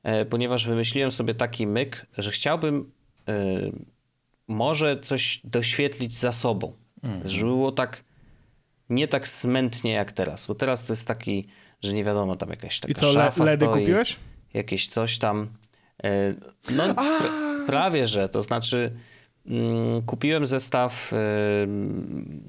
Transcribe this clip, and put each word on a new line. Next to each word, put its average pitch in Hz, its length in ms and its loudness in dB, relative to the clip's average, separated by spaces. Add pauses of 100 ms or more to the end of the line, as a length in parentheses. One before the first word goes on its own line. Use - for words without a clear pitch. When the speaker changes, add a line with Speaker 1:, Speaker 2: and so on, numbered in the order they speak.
Speaker 1:
e, 107 220 0
ponieważ 120 420 0
wymyśliłem 117 440 2
sobie 117 240 0
taki 117 320 -2
myk, 113 400 -2 (120)
że 104 120 -2
chciałbym, 151 600 0 (380)
e, 107 40 0 (1160)
może 143 520 0
coś - 440 -2
doświetlić 120 760 0
za 123 140 2
sobą, 113 400 0 (300)
Speaker 2:
Mhm. 95 260 -6
Speaker 1:
żeby 98 220 0
było 131 220 2
tak, 131 320 -4 (840)
nie 139 180 2
tak 135 200 0
smętnie 123 640 0
jak 104 200 0
teraz, 92 340 -2
bo 107 80 -2
teraz 127 300 0
to - 80 -2
jest 110 160 -2
taki, 107 380 -2 (360)
że 101 120 -2
nie 104 100 0
wiadomo, 101 320 0
tam 90 140 -6
jakaś - 300 -8
taka - 120 -4
Speaker 3:
I - 20 0
co, 147 120 2
le-, 143 60 6
Speaker 1:
szafa 147 320 4
Speaker 3:
ledy 151 220 6
Speaker 1:
stoi, - 140 4
Speaker 3:
kupiłeś? 208 360 2 (380)
Speaker 1:
jakieś 101 340 -2
coś 117 300 0
tam. 107 300 0 (560)
E, 101 300 2 (360)
no, 139 140 2
Speaker 3:
A! 233 180 2 (200)
Speaker 1:
pra-, 302 440 -4
prawie 160 400 2
że, 101 220 2
to 107 140 -2
znaczy, 117 500 0 (540)
mm, 117 560 0
kupiłem 147 440 0
zestaw, 123 680 0
em, 104 1400 0